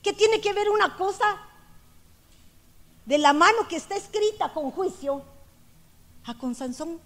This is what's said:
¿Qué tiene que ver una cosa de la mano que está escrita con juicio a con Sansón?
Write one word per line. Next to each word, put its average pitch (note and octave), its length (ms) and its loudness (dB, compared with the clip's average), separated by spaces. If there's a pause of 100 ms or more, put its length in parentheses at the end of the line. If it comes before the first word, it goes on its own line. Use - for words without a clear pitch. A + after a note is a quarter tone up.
¿Qué G4+ 120 -4
tiene A4 260 2
que G4+ 140 -2
ver G#4 160 0
una G#4 260 0
cosa F#4+ 300 -2 (1800)
de C4+ 120 2
la D4 160 6
mano G4 340 6
que - 80 -6
está G4 200 -6
escrita G#4 580 -2
con C#4+ 180 -4
juicio C#4 520 -4 (1000)
a A#3 120 -12
con B3 180 -6
Sansón? D4+ 500 -8